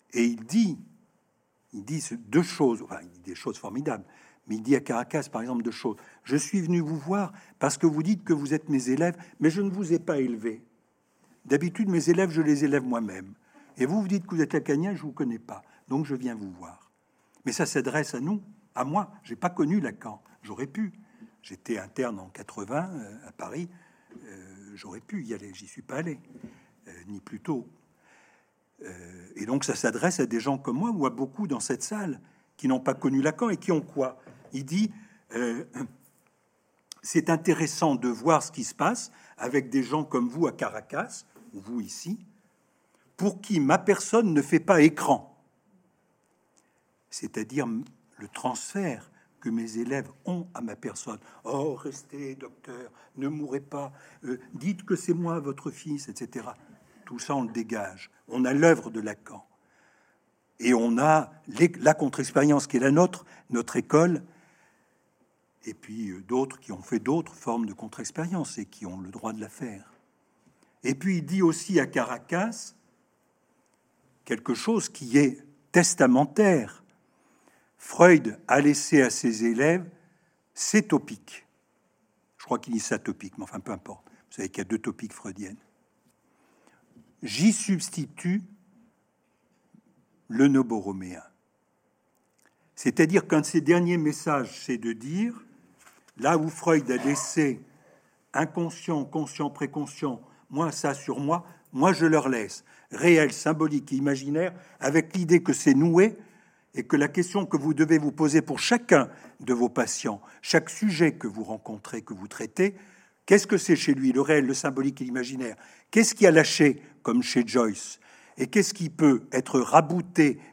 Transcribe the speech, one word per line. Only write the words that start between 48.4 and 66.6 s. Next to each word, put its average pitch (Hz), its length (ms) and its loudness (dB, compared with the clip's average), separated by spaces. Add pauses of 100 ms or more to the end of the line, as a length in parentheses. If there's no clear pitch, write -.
que 120 100 -6
mes 113 280 -6
élèves 123 320 -6 (140)
ont 180 300 -6
à - 80 -12
ma 107 140 -10
personne. « 107 420 -12 (260)
Oh, 139 300 -4
restez, 139 600 -14
docteur, 123 560 -18 (260)
ne 135 120 -6
mourrez 147 320 -6
pas, 143 320 -12 (320)
euh, 127 140 -6 (160)
dites 180 300 -6
que 180 120 -2
c'est 170 180 -2
moi, 170 260 -4
votre 143 300 -10
fils, 143 380 -10
et - 80 -14
cetera. » 117 400 -14 (480)
Tout 123 140 -14
ça, - 160 -4
on 135 80 -2
le 113 100 -6
dégage. 107 580 -8 (180)
On 127 180 0
a 127 80 2
l'œuvre 156 360 4
de 113 100 -8
Lacan. 104 460 -12 (1120)
Et 123 160 4
on 117 240 2
a 156 320 4 (180)
l'é-, 170 320 2
la 151 140 6
contre-expérience 143 720 2
qui 127 120 0
est - 20 2
la 135 100 4
nôtre, 180 340 4 (260)
notre 117 260 -2
école, 156 480 2 (1400)
et 110 100 -12
puis, 107 360 -10
euh, 92 120 -12
d'autres 127 380 -2